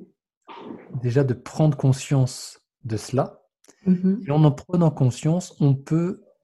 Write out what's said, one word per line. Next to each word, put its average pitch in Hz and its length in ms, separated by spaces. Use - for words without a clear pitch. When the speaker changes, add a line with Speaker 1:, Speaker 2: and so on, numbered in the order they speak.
Speaker 1:
déjà 123 220
de 123 100
prendre 156 420
conscience - 840
de 110 120
cela. - 460
Speaker 2:
Mmh 185 60
mh. 190 340
Speaker 1:
Et - 40
en 151 140
en 147 80
prenant 170 380
conscience, 156 680
on 139 140
peut 160 500